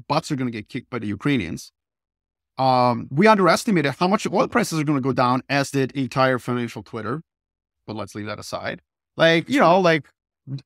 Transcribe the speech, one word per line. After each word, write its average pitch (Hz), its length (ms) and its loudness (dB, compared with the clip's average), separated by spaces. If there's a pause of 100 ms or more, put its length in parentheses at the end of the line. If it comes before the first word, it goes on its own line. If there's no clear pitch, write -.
butts 151 240 -2
are 151 60 -2
gonna 127 140 -4
get 107 180 -10
kicked - 220 -12
by 123 80 -8
the 104 80 -6
Ukrainians. 98 640 -4 (880)
Um, 123 520 2
we 151 160 4
underestimated 180 720 4
how 175 80 2
much 202 240 0
oil 214 160 0
prices 190 320 -2
are 151 60 0
gonna 143 160 0
go 131 140 -2
down, 127 340 2
as 139 220 0
did 135 220 -2
entire 131 460 0
financial 120 440 -6
Twitter. 117 400 -8 (640)
But 107 100 -10
let's 101 180 -10
leave 107 120 -10
that 101 120 -8
aside. 98 440 -10 (340)
Like, 165 320 2
you 269 100 0
know, 185 220 4
like, 165 300 0 (560)